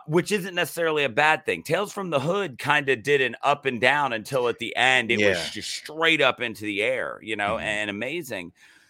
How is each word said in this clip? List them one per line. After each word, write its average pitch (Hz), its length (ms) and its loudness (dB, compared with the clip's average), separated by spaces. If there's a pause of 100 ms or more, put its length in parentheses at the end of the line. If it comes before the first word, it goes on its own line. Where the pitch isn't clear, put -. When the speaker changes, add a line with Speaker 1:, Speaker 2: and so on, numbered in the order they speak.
Speaker 1:
which 165 260 0
isn't 190 220 -4
necessarily 160 500 0
a 131 60 0
bad 147 340 2
thing. 87 180 -2
Tales 180 300 -2
from 196 160 -6
the 147 120 2
Hood 165 380 -2
kinda 139 380 2
did 135 240 2
an 120 220 0
up 143 240 2
and 123 120 -2
down 131 360 2
until 120 340 -2
at 113 100 -2
the - 160 -8
end, 123 360 4
it 117 80 2
was 101 180 4
Speaker 2:
Yeah. 80 140 -4
Speaker 1:
just - 180 -10
straight 160 540 0
up 127 180 2
into 107 240 -6
the 104 180 -2
air, 98 400 -2
you 107 140 -6
know, 104 200 0
Speaker 2:
Mm-hmm. 90 80 -6
Speaker 1:
and 104 260 -2
amazing. 113 640 -8 (360)